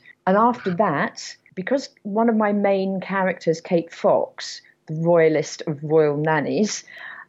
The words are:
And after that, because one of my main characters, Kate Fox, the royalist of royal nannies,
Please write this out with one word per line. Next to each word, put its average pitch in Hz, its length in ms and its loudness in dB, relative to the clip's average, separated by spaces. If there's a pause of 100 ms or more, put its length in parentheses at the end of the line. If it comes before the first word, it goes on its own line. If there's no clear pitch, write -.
(260)
And 190 100 4
after 226 380 2
that, 170 640 -2 (180)
because 247 340 -4 (140)
one 214 260 0
of 226 80 2
my 214 160 2
main 196 480 0
characters, 185 640 -2
Kate 165 280 -2
Fox, - 680 -2 (280)
the 160 80 -8
royalist 160 720 2
of 147 160 -6
royal 151 360 2
nannies, 156 680 0 (440)